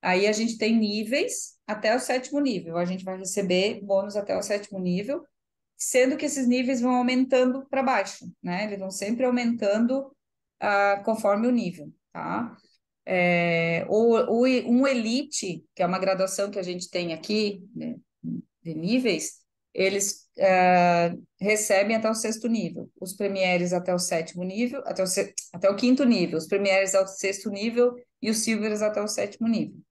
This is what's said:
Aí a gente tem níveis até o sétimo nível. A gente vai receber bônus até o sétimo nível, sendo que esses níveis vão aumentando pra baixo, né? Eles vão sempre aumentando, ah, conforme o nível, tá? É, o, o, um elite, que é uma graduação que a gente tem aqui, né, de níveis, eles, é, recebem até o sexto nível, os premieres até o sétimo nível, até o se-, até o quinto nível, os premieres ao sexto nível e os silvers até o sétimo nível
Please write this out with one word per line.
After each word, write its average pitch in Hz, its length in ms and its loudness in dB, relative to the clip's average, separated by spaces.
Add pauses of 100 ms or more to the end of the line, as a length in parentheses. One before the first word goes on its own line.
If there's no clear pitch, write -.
Aí 185 260 2
a 214 40 4
gente 226 260 -2
tem 226 200 2
níveis 220 760 -2 (100)
até 220 300 0
o 254 40 0
sétimo 254 400 -4
nível. 175 380 -2
A 175 80 0
gente 185 180 -6
vai 185 140 -8
receber 190 640 -2
bônus 202 340 -2
até 196 220 -2
o 202 60 -4
sétimo 208 360 -6
nível, 202 460 -2 (500)
sendo 254 400 2
que 302 100 -4
esses 269 220 -2
níveis 247 320 2
vão 247 160 2
aumentando 254 720 2
pra 269 140 -2
baixo, 208 500 -2 (120)
né? 185 220 -4
Eles 202 120 -8
vão 190 140 -8
sempre 233 340 -2
aumentando, 240 880 0 (440)
ah, 202 440 2
conforme 214 440 2
o 254 40 4
nível, 175 400 -2 (220)
tá? 202 420 -6 (520)
É, 170 800 2
o, 226 540 2
o, - 20 4
um 254 440 4
elite, 226 760 -2 (120)
que 185 80 0
é - 20 2
uma 180 140 -2
graduação 190 520 -2
que 202 80 -6
a 185 40 -6
gente 180 260 -8
tem 175 240 -4
aqui, 208 500 -4 (120)
né, 160 200 -8 (680)
de 165 100 -10
níveis, 190 680 -2 (280)
eles, 196 560 -2 (100)
é, 180 760 4 (260)
recebem 208 560 2
até 220 140 0
o 220 60 0
sexto 220 320 -4
nível, 175 420 -4 (100)
os - 140 -10
premieres 185 600 0
até 180 200 0
o 180 60 0
sétimo 175 440 -4
nível, 240 420 -4
até 185 180 -2
o 180 40 0
se-, 196 260 -2 (200)
até 185 160 2
o 202 60 2
quinto 254 280 4
nível, 190 340 4
os 165 100 -4
premieres 196 480 2
ao 190 120 4
sexto 190 420 -6
nível 233 440 2 (280)
e 208 100 -2
os 220 60 0
silvers 214 440 -2
até 214 200 0
o 214 60 -4
sétimo 208 400 -4
nível 208 300 -2 (140)